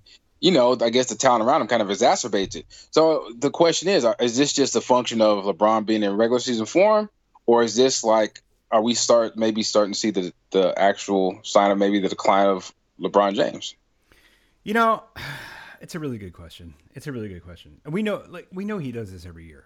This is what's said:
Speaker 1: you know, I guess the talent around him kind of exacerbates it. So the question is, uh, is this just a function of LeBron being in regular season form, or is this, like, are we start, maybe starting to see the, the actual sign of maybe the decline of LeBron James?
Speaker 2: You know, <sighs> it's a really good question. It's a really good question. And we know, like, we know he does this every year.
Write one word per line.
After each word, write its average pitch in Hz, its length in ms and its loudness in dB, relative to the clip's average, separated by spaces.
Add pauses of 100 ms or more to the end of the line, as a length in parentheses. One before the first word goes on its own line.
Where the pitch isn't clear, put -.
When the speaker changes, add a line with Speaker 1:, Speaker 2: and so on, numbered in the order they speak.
(400)
Speaker 1:
you 170 120 2
know, 127 300 4
I 117 80 2
guess 127 160 0
the 107 100 -8
talent 120 280 2
around 139 180 2
him 113 60 -6
kind 113 160 0
of 95 60 -6
exacerbates 104 680 0
it. 82 100 -14 (240)
So 156 480 2
the 139 140 -2
question 165 360 0
is, 185 160 2
uh, 113 160 2
is 120 160 0
this 139 160 2
just 135 240 0
a 110 60 0
function 120 400 0
of 104 240 2
LeBron 104 400 2
being 107 160 0
in 101 160 -2
regular 117 220 2
season 117 260 -4
form, 214 460 2 (340)
or 117 160 4
is 110 140 0
this, 131 280 2
like, 110 380 0 (300)
are 113 100 2
we 117 120 0
start, 113 420 0
maybe 110 280 -2
starting 104 300 0
to - 60 -6
see 110 120 -2
the, 90 220 -4 (180)
the 92 280 2
actual 98 640 0
sign 101 280 4
of 98 60 0
maybe 101 220 2
the 92 80 -2
decline 98 400 2
of 92 260 -4 (280)
LeBron 101 340 0
James? - 400 -6 (880)
Speaker 2:
You 208 100 -6
know, 226 300 2 (380)
<sighs> - 400 -20
it's 147 120 -18
a 175 60 -8
really 135 180 -8
good 95 140 -14
question. 85 420 -20 (220)
It's 127 100 -18
a 151 60 -12
really 113 160 -10
good 90 160 -16
question. 80 400 -20
And 151 100 -12
we 208 80 -4
know, 208 280 -4
like, 170 220 -18
we 185 120 -12
know 208 140 -8
he 135 160 -10
does 110 180 -10
this 87 140 -18
every 82 200 -20
year. 76 200 -20